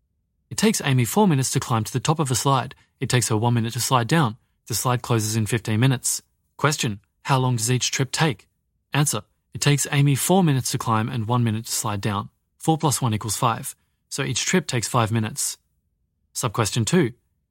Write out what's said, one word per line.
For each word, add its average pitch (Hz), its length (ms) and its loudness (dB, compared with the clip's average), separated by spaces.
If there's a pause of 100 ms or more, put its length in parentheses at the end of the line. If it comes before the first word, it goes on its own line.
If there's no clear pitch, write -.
(500)
It - 80 -12
takes 214 260 2
Amy 127 220 2
four 208 220 4
minutes 135 240 2
to 139 80 0
climb 110 240 0
to - 100 -6
the 127 60 -2
top 160 200 0
of 139 120 -2
a 131 40 2
slide. 135 400 0 (240)
It 135 100 -4
takes 123 200 2
her 110 80 0
one 120 160 2
minute 117 200 0
to 120 60 -6
slide 117 280 0
down. 131 300 2 (300)
The 113 80 -6
slide 123 260 -2
closes 107 340 0
in 110 100 0
fifteen 110 340 -2
minutes. 127 420 0 (360)
Question, 139 420 0 (240)
how 139 160 2
long 127 160 0
does 113 160 -2
each 123 200 0
trip - 200 -4
take? - 380 -2 (440)
Answer, 139 300 0 (300)
it - 80 -12
takes 143 300 2
Amy 143 240 4
four 180 280 2
minutes 135 280 0
to 120 60 -2
climb 110 300 -2
and 113 200 -6
one 120 160 2
minute 110 220 -2
to - 60 -10
slide 104 300 -4
down. 107 280 -4 (280)
Four 160 200 0
plus 147 240 0
one 117 120 2
equals 113 240 -4
five, 123 380 -2 (340)
so - 140 -6
each 135 220 -4
trip - 220 0
takes 120 200 -2
five 113 240 2
minutes. 113 460 -2 (760)
Sub-question 117 500 -2
two, 143 300 2 (380)